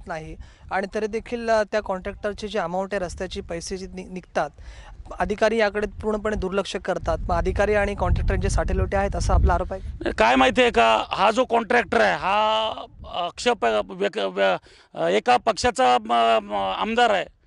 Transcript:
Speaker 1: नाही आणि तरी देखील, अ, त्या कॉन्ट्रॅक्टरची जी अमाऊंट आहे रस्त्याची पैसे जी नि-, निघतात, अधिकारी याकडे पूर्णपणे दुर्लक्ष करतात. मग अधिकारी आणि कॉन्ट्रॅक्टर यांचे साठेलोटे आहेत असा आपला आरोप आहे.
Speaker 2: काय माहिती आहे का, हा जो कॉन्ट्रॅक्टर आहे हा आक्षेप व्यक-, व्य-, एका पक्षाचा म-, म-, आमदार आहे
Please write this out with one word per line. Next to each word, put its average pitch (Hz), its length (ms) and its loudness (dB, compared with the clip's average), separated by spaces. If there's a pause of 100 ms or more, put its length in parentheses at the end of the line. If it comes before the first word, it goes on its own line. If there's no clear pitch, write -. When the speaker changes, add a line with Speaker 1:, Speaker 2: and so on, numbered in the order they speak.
Speaker 1:
नाही 160 300 -10 (340)
आणि 190 240 -2
तरी 220 120 -2
देखील, 226 440 -6
अ, 214 120 4
त्या 208 180 -2
कॉन्ट्रॅक्टरची 202 680 -6
जी 208 100 -4
अमाऊंट 185 360 -4
आहे 185 100 -2
रस्त्याची 185 360 -8
पैसे 175 360 -8
जी 185 100 -12
नि-, 185 240 -14
निघतात, 175 400 -4 (680)
अधिकारी 214 400 0
याकडे 208 280 0
पूर्णपणे 214 500 -4
दुर्लक्ष 190 400 -2
करतात. 170 420 -4 (100)
मग 175 80 0
अधिकारी 190 380 2
आणि 202 200 0
कॉन्ट्रॅक्टर 190 400 2
यांचे 185 140 0
साठेलोटे 185 480 0
आहेत 196 200 0
असा 185 180 0
आपला 180 200 4
आरोप 185 180 -2
आहे. - 380 -8
Speaker 2:
काय 226 260 4
माहिती 262 260 6
आहे 240 80 4
का, 220 380 4
हा 185 220 2
जो 240 140 2
कॉन्ट्रॅक्टर 233 560 2
आहे 190 160 4
हा 214 500 0 (400)
आक्षेप 185 580 -2 (200)
व्यक-, 196 360 -4
व्य-, 185 880 -2
एका 214 300 2
पक्षाचा 247 640 2
म-, 226 440 2
म-, 196 340 -4
आमदार 220 340 2
आहे 180 160 0 (200)